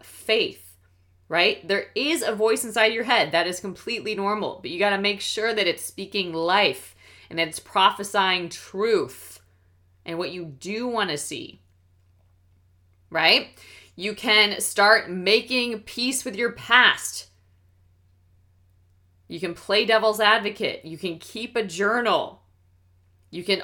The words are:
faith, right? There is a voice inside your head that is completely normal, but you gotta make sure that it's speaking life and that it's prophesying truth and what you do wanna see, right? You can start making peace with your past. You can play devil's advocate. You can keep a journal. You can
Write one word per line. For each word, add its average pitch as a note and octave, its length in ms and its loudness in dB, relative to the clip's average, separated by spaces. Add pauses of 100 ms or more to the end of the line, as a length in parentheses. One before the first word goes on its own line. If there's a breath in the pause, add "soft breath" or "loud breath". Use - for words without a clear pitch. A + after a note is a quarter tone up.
faith, - 720 -4 (520)
right? F3 400 0
There G3 280 -2
is C#4+ 260 -2
a - 140 -2
voice A3 280 2
inside A3 300 2
your A3+ 120 -4
head A3+ 260 2
that E3+ 160 2
is F3+ 120 -6
completely G#3 540 -8
normal, G3+ 480 -4
but B2 80 -10
you F3 80 -8
gotta G3 220 2
make G3+ 200 0
sure A3 320 -2
that G#3+ 140 0
it's E3+ 180 -2
speaking F#3+ 480 -6
life E3 640 0 (360 loud breath)
and E3 80 -8
that E3 80 0
it's D#3+ 120 -12
prophesying F#3+ 880 0
truth - 920 -4 (640)
and E3 140 -8
what F3+ 120 -6
you F3 140 -12
do F#3+ 420 -8
wanna G3+ 300 -2
see, - 460 -10 (1500)
right? E3 380 2 (480 loud breath)
You G3+ 180 -6
can G#3 480 2
start G#3 480 4
making A3+ 720 0
peace B3 440 -6
with A3 120 -8
your A#3 160 -2
past. - 800 2 (2000)
You E3+ 120 -10
can E3+ 160 -6
play G#3+ 300 2
devil's A3 340 4
advocate. G#3 680 2
You D#3+ 140 -12
can E3+ 180 -8
keep A#3+ 380 -12
a A3+ 80 -2
journal. G3+ 800 -2 (880)
You F3 100 -10
can G3 200 -2